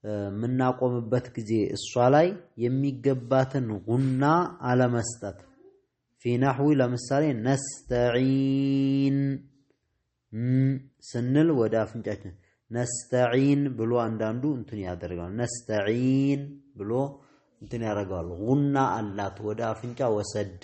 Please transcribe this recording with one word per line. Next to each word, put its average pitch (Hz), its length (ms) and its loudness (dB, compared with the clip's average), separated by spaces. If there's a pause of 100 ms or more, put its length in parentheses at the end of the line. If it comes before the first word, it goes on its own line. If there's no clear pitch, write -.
በምናቆምበት 120 1300 0
ጊዜ 110 200 -6 (160)
እሷ - 220 -8 (180)
ላይ 151 180 8 (320)
የሚገባትን 131 1080 0 (160)
ጉና 131 400 2 (400)
አለመስጠት። 120 760 0 (760)
ፊ - 220 -4
ናሕዊ 135 400 2
ለምሳሌ 127 480 0 (160)
ነስተዒን፣ 135 1800 0 (1120)
ም 127 360 2 (340)
ስንል 131 500 2
ወደ 113 240 2
አፍንጫችን 107 580 -4 (360)
ነስተዒን 127 920 2 (100)
ብሎ 113 260 -2
አንዳንዱ 113 540 -2
እንትን 113 280 -8
ያደርገዋል። 87 560 -6
ነስተዒን 123 1080 0 (300)
ብሎ 101 200 -6 (680)
እንትን 113 200 -8
ያደርገዋል። 98 460 -4 (100)
ጉና 139 380 0 (140)
አላት፣ 101 500 -6
ወደ 107 260 -6
አፍንጫ 117 340 -8 (100)
ወሰድ። 104 540 -4